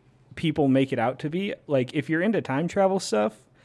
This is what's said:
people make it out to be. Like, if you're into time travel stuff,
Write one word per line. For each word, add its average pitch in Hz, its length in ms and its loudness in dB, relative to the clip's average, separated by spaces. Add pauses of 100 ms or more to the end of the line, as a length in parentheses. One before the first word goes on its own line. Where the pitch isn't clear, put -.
(360)
people 151 340 2
make 135 240 2
it 120 60 -2
out 120 200 -2
to 156 100 -6
be. 190 240 -4 (140)
Like, 151 260 0
if 147 160 -2
you're 160 120 0
into 196 200 0
time 143 280 -2
travel 190 320 2
stuff, 214 320 -2 (320)